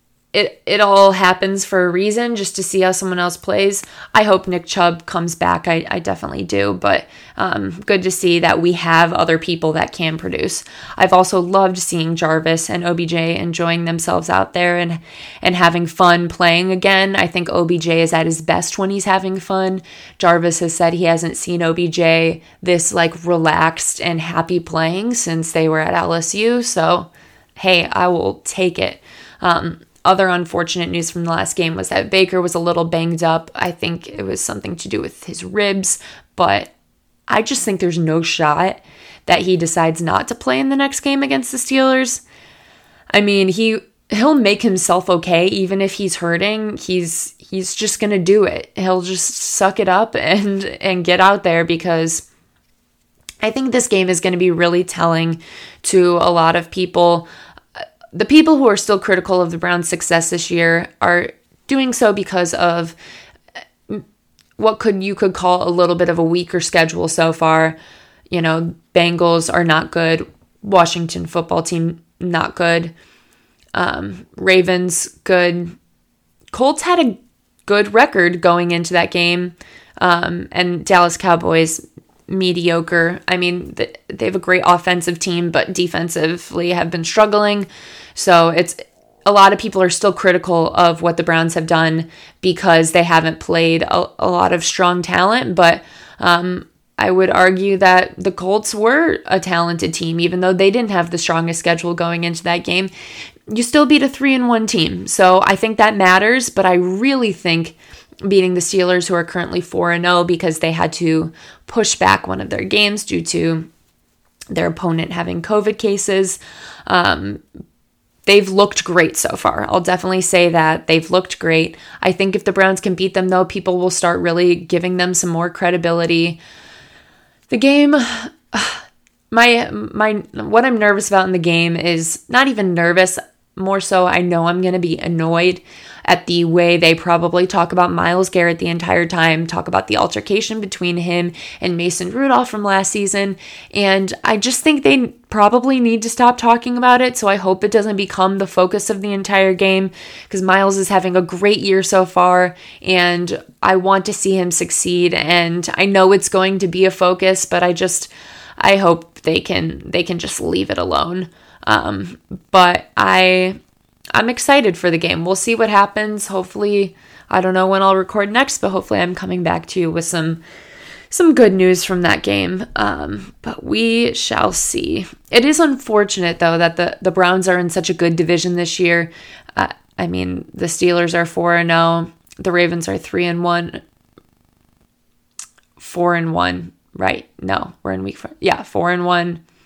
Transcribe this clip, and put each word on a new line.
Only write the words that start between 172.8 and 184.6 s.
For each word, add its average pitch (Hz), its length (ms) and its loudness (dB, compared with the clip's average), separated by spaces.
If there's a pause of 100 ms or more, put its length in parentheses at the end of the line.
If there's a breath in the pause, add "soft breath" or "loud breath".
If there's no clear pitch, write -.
but - 220 -12
we 226 500 0
shall - 380 -2
see. - 540 -4 (240)
It 240 140 6
is 302 160 2
unfortunate, 208 800 0
though, 170 180 2
that 170 200 0
the, 175 260 -2
the 185 80 0
Browns 185 380 2
are 180 100 2
in 175 100 -2
such 170 220 -4
a 170 40 -4
good 170 220 0
division 175 400 0
this 175 240 -4
year. 170 320 0 (420 loud breath)
Uh, - 140 -2 (300)
I 175 80 -4
mean, 92 480 -6
the 170 120 -6
Steelers 175 480 0
are 170 120 0
four 170 280 -2
and 170 160 0
oh. 170 400 2 (280)
The 185 140 -2
Ravens 175 360 0
are 196 80 -4
three 175 300 -4
and 170 180 -4
one. 170 380 -4 (2000)